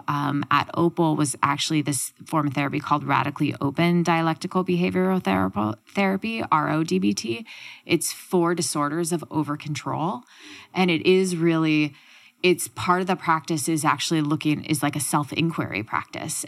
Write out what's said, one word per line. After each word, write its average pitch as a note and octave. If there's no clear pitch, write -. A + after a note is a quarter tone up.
um, C#3+
at -
Opal E3
was D3+
actually D3
this C#3
form D3+
of C#3
therapy C#3+
called D3+
radically C#3
open E3+
dialectical E3
behavioral F#3
therapo-, G3
therapy, G3+
R D3+
O D#3
D F3+
B G3+
T. A3+
It's -
for E3+
disorders E3
of E3
over D3
control. D3+
And F3+
it D#3
is F#3
really, D#3+
it's F3+
part -
of F#3+
the F#3
practice D#3+
is D#3+
actually D#3
looking, D3
is D3+
like D3
a D3+
self-inquiry D3
practice -